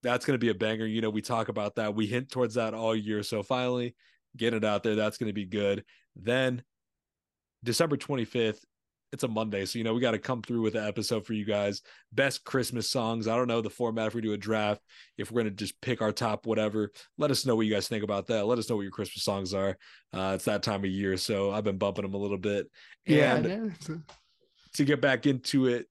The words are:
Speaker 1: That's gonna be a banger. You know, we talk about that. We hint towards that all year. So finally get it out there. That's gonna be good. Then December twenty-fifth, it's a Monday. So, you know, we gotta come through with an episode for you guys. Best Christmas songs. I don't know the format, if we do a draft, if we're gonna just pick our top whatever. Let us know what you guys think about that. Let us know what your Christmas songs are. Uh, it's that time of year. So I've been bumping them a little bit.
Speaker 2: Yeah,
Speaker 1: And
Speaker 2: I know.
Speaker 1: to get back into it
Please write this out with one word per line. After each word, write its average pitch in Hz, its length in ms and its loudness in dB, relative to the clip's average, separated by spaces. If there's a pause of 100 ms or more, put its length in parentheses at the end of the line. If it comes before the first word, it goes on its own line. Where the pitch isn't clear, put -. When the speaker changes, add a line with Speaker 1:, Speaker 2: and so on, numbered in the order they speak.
Speaker 1:
That's 123 220 2
gonna 135 120 4
be 117 120 4
a 107 60 4
banger. 110 300 0
You 110 160 0
know, 110 80 2
we 107 140 -2
talk 113 260 -2
about 104 260 -4
that. 107 200 -2
We 110 100 2
hint 123 240 -2
towards 120 240 0
that 113 220 0
all 113 200 0
year. 107 280 -2
So 104 180 -4
finally 123 540 -2 (420)
get 113 160 2
it 110 100 0
out 104 200 2
there. 110 120 2
That's 107 220 0
gonna 107 160 -4
be 101 120 -4
good. 101 380 0 (320)
Then 123 480 0 (1000)
December 143 340 2
twenty-fifth, 117 680 -2 (480)
it's - 120 -6
a 131 40 0
Monday. 107 380 0
So, 117 140 -6
you 113 40 -2
know, 110 120 2
we 120 60 2
gotta 113 180 2
come 120 240 -2
through 117 180 -2
with 107 140 0
an 107 120 -2
episode 104 380 -2
for 113 80 -4
you 107 120 -2
guys. 101 360 0 (320)
Best 135 300 0
Christmas 120 460 -2
songs. 113 380 0
I 113 80 2
don't 123 120 2
know 117 140 2
the 120 100 -2
format, 113 360 -2
if 104 60 -4
we 117 80 -2
do 110 120 0
a 104 40 -4
draft, 104 440 0 (360)
if 104 140 -6
we're 117 100 2
gonna 110 140 0
just 98 260 -8
pick 123 200 -2
our 107 100 2
top - 340 -2
whatever. 107 460 0 (260)
Let 147 140 2
us 127 140 0
know 123 100 4
what 110 100 2
you 107 80 2
guys 101 140 0
think 107 160 -2
about 98 240 -2
that. 110 180 0
Let 117 140 2
us 110 100 -4
know 117 60 0
what 101 80 -2
your 98 80 -8
Christmas - 320 -6
songs 98 300 -2
are. 98 240 0 (360)
Uh, 95 220 -2
it's 92 100 -4
that 104 180 0
time 101 200 -2
of 98 80 0
year. 95 260 0
So 98 340 0
I've 104 120 -2
been 98 160 0
bumping 101 240 0
them 98 100 -6
a 101 60 -4
little 101 180 -2
bit. 101 320 -2 (360)
Speaker 2:
Yeah, 131 300 6
Speaker 1:
And 123 120 2
Speaker 2:
I 185 80 -2
know. 220 160 -4 (1040)
Speaker 1:
to 147 100 4
get 135 160 4
back 135 240 4
into 131 420 2
it 120 240 0